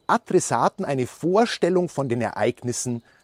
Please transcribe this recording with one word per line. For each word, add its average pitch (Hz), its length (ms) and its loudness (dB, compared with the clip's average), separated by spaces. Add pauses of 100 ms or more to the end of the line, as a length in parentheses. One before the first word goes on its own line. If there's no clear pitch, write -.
Adressaten 175 800 0
eine 131 220 -2
Vorstellung 180 800 0
von 139 200 -4
den 117 120 -2
Ereignissen 117 800 -2 (200)